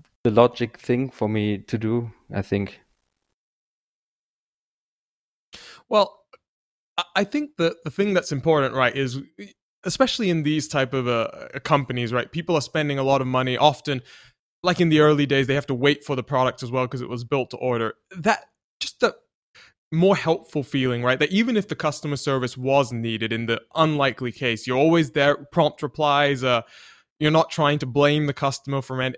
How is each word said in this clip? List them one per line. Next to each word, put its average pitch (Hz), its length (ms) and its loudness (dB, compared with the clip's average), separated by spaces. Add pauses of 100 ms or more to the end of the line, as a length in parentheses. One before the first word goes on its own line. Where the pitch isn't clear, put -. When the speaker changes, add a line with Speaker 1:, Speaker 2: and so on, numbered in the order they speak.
(240)
Speaker 1:
the 117 80 4
logic 117 480 2
thing 127 320 -2
for 107 180 -4
me 104 300 -2
to - 180 -6
do, 113 340 -2 (220)
I 98 80 -2
think. 101 400 -4 (3000)
Speaker 2:
Well, 208 320 0 (760)
I, 175 60 -2 (140)
I 202 60 2
think 294 340 -4
that 170 260 -2
the 156 80 -6
thing 202 240 0
that's 170 160 -2
important, 139 420 2
right, 127 220 0
is 135 240 -4 (640)
especially 214 480 0
in 160 100 0
these 151 260 -2
type 135 260 -2
of, 127 140 -2
uh, 117 220 0 (240)
uh, 120 60 -12
companies, 123 520 -2
right, 120 200 -4
people 165 240 -2
are 147 60 2
spending 147 380 -4
a 135 40 -2
lot 135 180 2
of 127 60 -4
money. 127 280 0
Often, 139 460 0 (640)
like 180 180 0
in 170 80 4
the 151 100 6
early 151 280 6
days, 135 180 2
they 135 100 0
have 143 120 -2
to 135 80 -2
wait 143 280 2
for 147 120 -4
the 123 80 -4
product 127 400 -2
as 120 80 -10
well 127 160 -2
'cause 123 140 -8
it 123 60 -10
was 120 160 -8
built 127 280 -4
to - 60 -12
order. 117 360 -2 (240)
That, 190 320 -2 (300)
just - 200 -10
the 233 160 2 (760)
more 180 240 4
helpful 165 460 -2
feeling, 127 400 -2
right, 127 160 2
that 151 140 0
even 226 260 2
if 196 100 0
the - 80 -6
customer 147 400 -4
service 131 400 -2
was 131 360 2
needed 113 420 -4
in 113 140 -4
the 113 120 -2 (140)
unlikely 139 580 0
case, 117 360 -4
you're 127 100 0
always 160 340 4
there, 143 240 2 (160)
prompt 151 300 0
replies, 143 640 0
uh, 120 180 2 (580)
you're 151 120 2
not 160 180 4
trying 147 300 0
to 135 80 -4
blame 147 400 2
the 139 60 -2
customer 139 500 -4
for 131 180 -6
an-, 127 160 -4